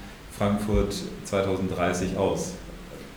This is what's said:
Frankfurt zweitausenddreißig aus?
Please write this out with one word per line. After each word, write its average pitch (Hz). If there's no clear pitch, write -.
Frankfurt 104
zweitausenddreißig 92
aus? -